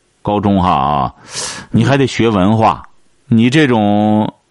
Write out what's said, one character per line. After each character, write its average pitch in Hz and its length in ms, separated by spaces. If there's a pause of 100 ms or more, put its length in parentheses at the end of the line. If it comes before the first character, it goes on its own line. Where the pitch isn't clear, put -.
(220)
高 104 180
中 101 240
哈 92 60
啊， 69 440 (560)
你 113 140
还 131 140
得 135 100
学 113 220
文 104 280
化。 104 240 (460)
你 117 220
这 151 180
种 107 680 (180)